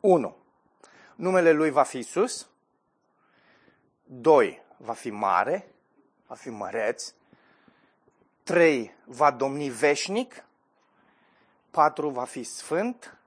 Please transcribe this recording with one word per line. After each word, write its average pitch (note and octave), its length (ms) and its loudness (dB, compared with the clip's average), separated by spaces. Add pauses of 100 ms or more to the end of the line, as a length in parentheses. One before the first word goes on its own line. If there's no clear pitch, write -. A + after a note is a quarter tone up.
Unu, E3+ 340 2 (800)
numele F3+ 360 4
lui D#3 180 4
va C#3 140 2
fi - 140 -4
Iisus. - 520 -4 (1500)
Doi, B2+ 580 2 (160)
va A#2 160 -12
fi - 160 -10
mare, G#2 640 -2 (540)
va B2+ 80 -18
fi - 140 -16
măreț. G#2+ 640 -8 (1300)
Trei, D3+ 520 2 (100)
va C#3+ 260 2
domni C3+ 380 -6
veșnic. D3 760 -2 (1300)
Patru, D3+ 380 0
va B2 140 -6
fi B2+ 200 -12
sfânt. - 840 -8